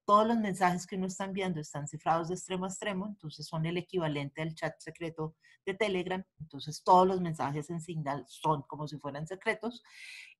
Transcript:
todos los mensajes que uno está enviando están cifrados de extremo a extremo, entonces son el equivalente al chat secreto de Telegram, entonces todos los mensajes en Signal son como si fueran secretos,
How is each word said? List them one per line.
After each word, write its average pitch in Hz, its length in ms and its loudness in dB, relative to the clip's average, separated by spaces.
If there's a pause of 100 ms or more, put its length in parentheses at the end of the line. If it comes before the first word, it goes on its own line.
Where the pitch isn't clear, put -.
todos 208 200 8
los 233 120 4
mensajes 185 480 2
que 202 100 -6
uno 185 100 0
está 190 180 -4
enviando 185 360 -2
están 147 280 -6
cifrados 165 400 0
de 185 80 -2
extremo 185 280 -4
a 190 40 -2
extremo, 196 380 -4
entonces 156 400 -10
son 160 200 -2
el 175 100 -2
equivalente 156 680 -2
al 160 120 -4
chat 156 240 -4
secreto 160 580 -8 (300)
de 190 80 0
Telegram, 185 500 0 (160)
entonces 147 440 -10
todos 185 220 10
los 190 140 4
mensajes 151 500 -2
en 165 100 -4
Signal 147 480 -4
son 156 340 0
como 151 260 -8
si 147 100 -10
fueran 143 280 -6
secretos, 214 560 -4 (580)